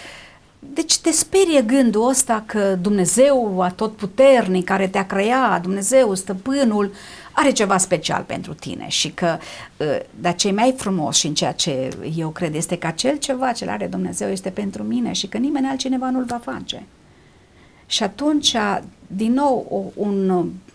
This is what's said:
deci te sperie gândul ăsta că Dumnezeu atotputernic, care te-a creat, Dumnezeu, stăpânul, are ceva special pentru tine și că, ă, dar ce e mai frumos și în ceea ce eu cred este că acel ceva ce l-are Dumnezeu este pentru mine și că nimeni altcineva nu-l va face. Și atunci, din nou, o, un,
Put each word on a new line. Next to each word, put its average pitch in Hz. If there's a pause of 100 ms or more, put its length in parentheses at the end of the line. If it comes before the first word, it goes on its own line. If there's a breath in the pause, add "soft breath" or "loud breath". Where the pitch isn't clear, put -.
(600 loud breath)
deci 302
te 330
sperie 330
gândul 226
ăsta 233
că 196
Dumnezeu 208
atotputernic, 202
care 196
te-a 196
creat, 202
Dumnezeu, 196
stăpânul, 208 (400 loud breath)
are 285
ceva 208
special -
pentru -
tine -
și 151
că, 165 (420 loud breath)
ă, 151 (360)
dar 175
ce -
e 196
mai 233
frumos 165
și -
în 151
ceea 151
ce 131 (260)
eu 160
cred 156
este 170
că 170
acel 247
ceva 262
ce -
l-are 208
Dumnezeu 185
este 190
pentru 202
mine 220
și -
că 214
nimeni 269
altcineva 262
nu-l 254
va 240
face. 208 (1040 soft breath)
Și -
atunci, 277 (520)
din 220
nou, 269
o, 196
un, 190 (300)